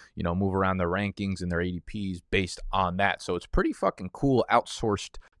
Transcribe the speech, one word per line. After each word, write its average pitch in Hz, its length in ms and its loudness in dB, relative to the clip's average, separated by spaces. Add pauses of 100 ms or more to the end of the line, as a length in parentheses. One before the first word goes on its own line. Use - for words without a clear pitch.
(140)
you - 80 -8
know, 85 120 0
move 95 200 2
around 95 220 2
their 87 140 2
rankings 98 500 -2
and 90 100 -4
their 85 120 0
A 90 80 0
D 95 440 -6
Ps 85 60 -8 (100)
based 98 300 -2 (100)
on 92 280 0
that. 98 240 2
So 90 140 -4
it's 90 100 -6
pretty 294 260 2
fucking - 400 -2
cool 135 380 2
outsourced - 680 0 (240)